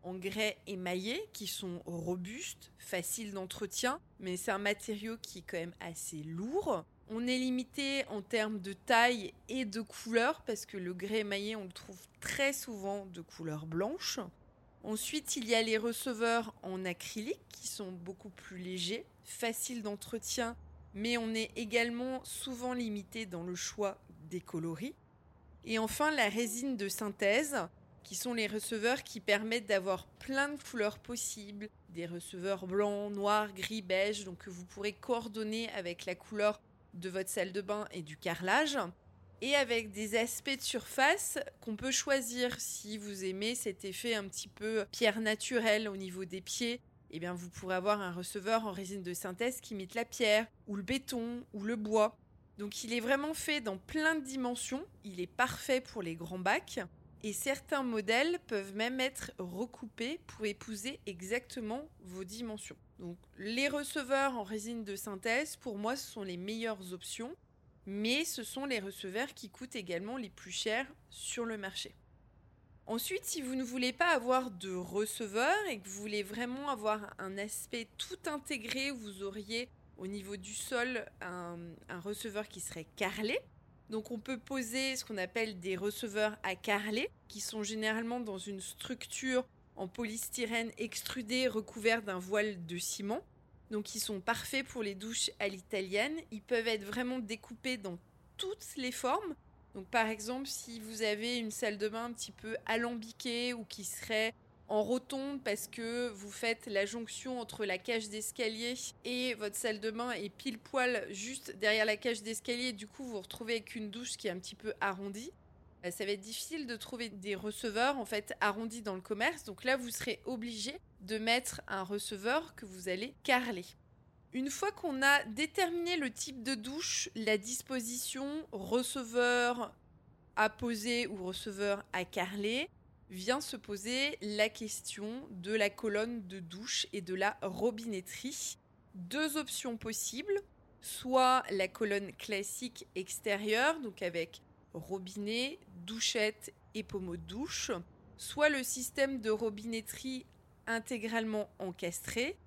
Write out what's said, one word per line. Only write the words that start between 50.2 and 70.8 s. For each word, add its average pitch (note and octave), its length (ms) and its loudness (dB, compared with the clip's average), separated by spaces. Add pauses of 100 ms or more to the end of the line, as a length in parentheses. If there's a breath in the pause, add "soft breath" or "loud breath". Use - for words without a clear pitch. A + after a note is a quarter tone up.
ou G3+ 100 -2
le G3+ 60 -2
béton, A#3+ 680 -2
ou G3+ 100 -6
le A3+ 140 0
bois. G#3+ 400 6 (400)
Donc G#3 280 -6
il A3+ 100 -2
est A#3+ 60 4
vraiment C#4 340 2
fait D4 260 2
dans D4 160 -2
plein D#4 380 2
de D4 100 0
dimensions, C4 600 -2 (200)
il F#3 160 -8
est F3+ 80 -2
parfait C4 540 2
pour A3 200 -8
les E3 140 -2
grands E3+ 220 -6
bacs, A3 420 2 (420)
et G#3+ 100 -2
certains C#4 500 0
modèles A#3+ 640 4
peuvent G3 280 -2
même B3 260 0
être C4+ 380 -2
recoupés A3+ 880 -4
pour - 180 -8
épouser G#3+ 600 -4
exactement A3+ 840 -4 (120)
vos F#3 240 -10
dimensions. G#3+ 520 -8 (220)
Donc F3 180 -8 (220)
les A#3 300 2
receveurs C#4 680 2
en A3 60 0
résine A3 420 -2
de G3 120 -4
synthèse, A3+ 600 0
pour G#3 220 -6
moi, A3+ 180 2
ce - 140 -8
sont G#3 140 -6
les F3+ 120 -4
meilleures G3+ 560 -2
options, A3+ 420 -6 (520)
mais A3 380 2
ce - 180 -4
sont C4 240 -4
les B3 140 0
receveurs G3 540 -4
qui - 160 -14
coûtent - 260 -12
également G3 400 -4
les A3 140 -6
plus - 200 -18
chers A3+ 360 0 (240)